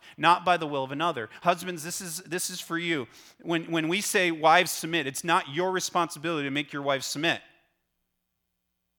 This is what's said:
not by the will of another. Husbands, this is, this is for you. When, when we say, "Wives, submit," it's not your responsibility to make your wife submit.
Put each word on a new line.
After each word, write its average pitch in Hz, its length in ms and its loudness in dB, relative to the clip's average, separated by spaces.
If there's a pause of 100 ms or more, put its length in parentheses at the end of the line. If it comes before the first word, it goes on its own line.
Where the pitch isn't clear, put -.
(180)
not 175 260 4
by 175 140 4
the 160 80 -6
will 143 180 -2
of 131 80 -6
another. 143 380 -2 (140)
Husbands, 175 400 0
this 170 180 -8
is, 170 240 -8
this 156 240 -4
is - 100 -10
for 165 200 -6
you. 165 280 -2 (360)
When, 165 260 -2
when 160 180 0
we 185 140 0
say, 185 300 2
"Wives, 160 400 6
submit," 165 340 -2
it's 131 180 -6
not 170 300 0
your 175 160 0
responsibility 165 800 -2
to 135 40 -4
make 143 220 -4
your 147 80 -6
wife 139 220 0
submit. 143 400 -2 (1600)